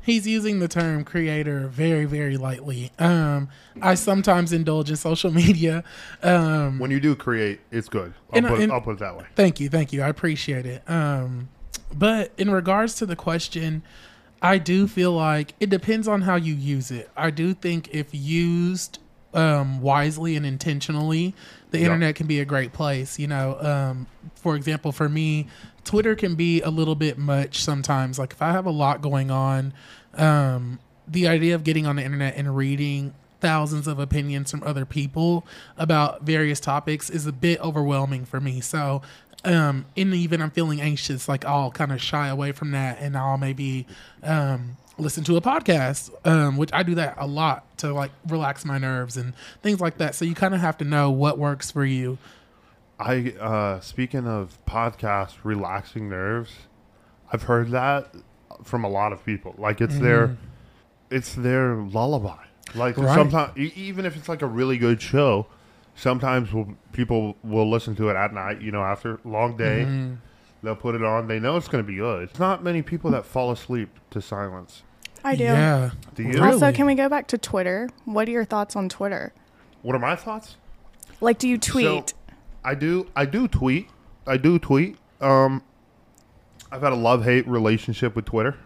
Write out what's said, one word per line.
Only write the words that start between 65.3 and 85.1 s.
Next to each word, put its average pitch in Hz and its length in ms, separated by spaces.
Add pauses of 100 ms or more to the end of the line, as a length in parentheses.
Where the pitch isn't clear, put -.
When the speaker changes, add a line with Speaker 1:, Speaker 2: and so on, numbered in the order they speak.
Speaker 2:
sometimes 127 580
we'll, 107 220 (160)
people 113 520
will 110 260
listen 113 260
to 107 140
it 101 60
at 101 180
night, 104 280
you 107 100
know, 101 120
after 101 320
a - 120
long 113 300
day. 110 280
Speaker 1:
Mm-hmm. 131 280 (480)
Speaker 2:
They'll 110 140
put 117 200
it 113 80
on. 110 240
They 110 120
know 135 180
it's 165 100
gonna 120 160
be 101 140
good. 98 320
It's - 100
not 185 240
many 175 180
people 160 300
that 135 140
fall 123 260
asleep 117 380 (220)
to 107 100
silence. 95 640 (420)
Speaker 3:
I 277 100
do. 143 80
Speaker 1:
Yeah. 156 460 (260)
Speaker 2:
Do 113 80
you? 123 180
Speaker 3:
Also, 262 200
Speaker 1:
Really? 277 120
Speaker 3:
can 277 120
we 277 100
go 269 140
back 285 180
to 240 100
Twitter? 190 520 (160)
What 214 240
are - 20
your 233 140
thoughts 208 300
on 196 120
Twitter? 196 460 (480)
Speaker 2:
What 123 140
are 127 40
my 139 160
thoughts? 220 400 (640)
Speaker 3:
Like, 233 180
do 254 120
you 247 60
Speaker 2:
So, 220 40 (120)
Speaker 3:
tweet? 220 420 (520)
Speaker 2:
I 135 100
do. 170 380
I 143 120
do 208 240
tweet. 131 400 (360)
I 131 120
do 160 200
tweet. 160 400 (220)